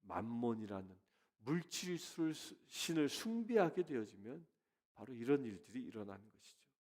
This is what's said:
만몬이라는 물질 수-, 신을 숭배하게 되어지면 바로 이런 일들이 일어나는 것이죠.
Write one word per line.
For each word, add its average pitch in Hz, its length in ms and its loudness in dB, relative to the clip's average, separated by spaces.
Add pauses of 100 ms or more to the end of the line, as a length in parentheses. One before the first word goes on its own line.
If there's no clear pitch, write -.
만몬이라는 104 1000 -2 (360)
물질 170 580 -2
수-, 160 340 0 (360)
신을 156 420 4
숭배하게 220 760 4
되어지면 117 640 -4 (480)
바로 110 200 -12
이런 131 300 4
일들이 104 380 -8
일어나는 101 500 -8
것이죠. - 260 -20 (240)